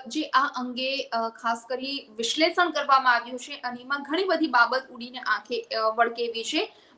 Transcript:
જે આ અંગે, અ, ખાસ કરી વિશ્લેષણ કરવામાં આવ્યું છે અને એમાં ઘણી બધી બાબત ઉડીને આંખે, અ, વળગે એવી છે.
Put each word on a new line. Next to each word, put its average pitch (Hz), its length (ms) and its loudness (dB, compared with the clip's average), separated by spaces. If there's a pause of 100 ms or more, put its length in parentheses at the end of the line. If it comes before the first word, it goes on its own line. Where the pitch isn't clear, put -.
જે 302 160 -2
આ 269 320 2
અંગે, 262 580 -4
અ, 226 160 0
ખાસ 233 400 -4
કરી 262 460 -6
વિશ્લેષણ 330 540 2
કરવામાં 269 440 4
આવ્યું 247 260 -2
છે 285 140 -12
અને 247 280 -10
એમાં 254 220 -6
ઘણી 330 200 0
બધી 320 240 2
બાબત 247 420 4
ઉડીને 247 300 -12
આંખે, 220 420 -4
અ, 220 180 -6
વળગે 233 460 0
એવી 226 180 -6
છે. 320 300 -2 (240)